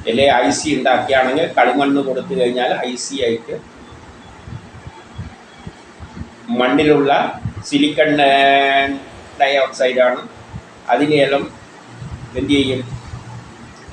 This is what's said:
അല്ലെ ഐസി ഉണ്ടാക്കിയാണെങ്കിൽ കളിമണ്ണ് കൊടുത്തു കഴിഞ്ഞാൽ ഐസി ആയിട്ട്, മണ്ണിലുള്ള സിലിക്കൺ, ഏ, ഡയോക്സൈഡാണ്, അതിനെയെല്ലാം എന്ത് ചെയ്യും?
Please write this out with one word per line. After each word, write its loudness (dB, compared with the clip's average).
അല്ലെ 4
ഐസി 0
ഉണ്ടാക്കിയാണെങ്കിൽ 2
കളിമണ്ണ് 4
കൊടുത്തു -4
കഴിഞ്ഞാൽ 0
ഐസി -8
ആയിട്ട്, -2
മണ്ണിലുള്ള 4
സിലിക്കൺ, 2
ഏ, 6
ഡയോക്സൈഡാണ്, 2
അതിനെയെല്ലാം 2
എന്ത് 0
ചെയ്യും? 0